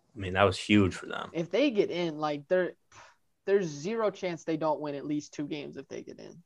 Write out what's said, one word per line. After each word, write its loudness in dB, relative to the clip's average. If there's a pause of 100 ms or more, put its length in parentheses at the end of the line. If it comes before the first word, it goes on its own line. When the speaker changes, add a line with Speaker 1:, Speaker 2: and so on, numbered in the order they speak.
(160)
Speaker 1:
I -14
mean, -6
that 6
was 6
huge 6
for -12
them. -8
Speaker 2:
If -4
they 4
get 2
in, -2
like, -4
they're, 2 (720)
there's 4
zero 0
chance -6
they 0
don't 0
win -4
at -8
least -4
two -6
games -8
if -14
they -12
get -16
in, -18